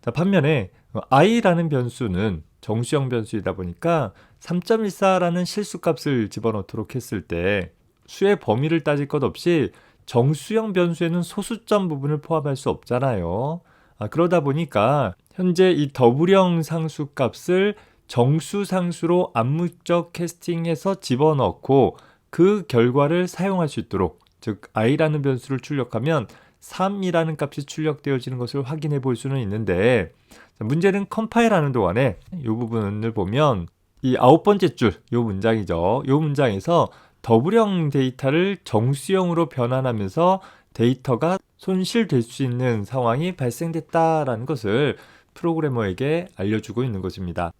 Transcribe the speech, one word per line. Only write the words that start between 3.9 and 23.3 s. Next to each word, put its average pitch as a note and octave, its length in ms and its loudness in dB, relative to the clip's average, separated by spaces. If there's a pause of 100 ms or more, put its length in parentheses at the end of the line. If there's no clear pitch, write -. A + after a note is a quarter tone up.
삼 F3 200 -4
점 A3 240 0
일사라는 F3+ 600 0
실수값을 D3+ 880 -2
집어넣도록 G#2+ 640 -6
했을 A#2 280 -6
때 F2 500 -2 (340)
수의 G3+ 340 0
범위를 D#3+ 440 0
따질 C#3+ 240 -2
것 D3+ 140 -2
없이 C#3+ 500 0 (360)
정수형 F3 640 0
변수에는 F3 500 0
소수점 G#3 640 -2
부분을 C#3+ 340 -2
포함할 D3+ 340 -2
수 B2+ 140 -2
없잖아요. B2 920 -2 (380)
아, G#2+ 100 -6
그러다 E3+ 320 2
보니까 C#3 760 0 (200)
현재 F#3 360 4
이 D3 220 0
더블형 E3+ 720 4
상수값을 D#3+ 1120 -2 (320)
정수 D#3 580 0
상수로 F3 680 -2
암묵적 E3 800 -2
캐스팅해서 E3+ 840 -6
집어넣고 C3 1000 2 (320)
그 F#3+ 380 2
결과를 C#3+ 600 2
사용할 F3+ 400 -2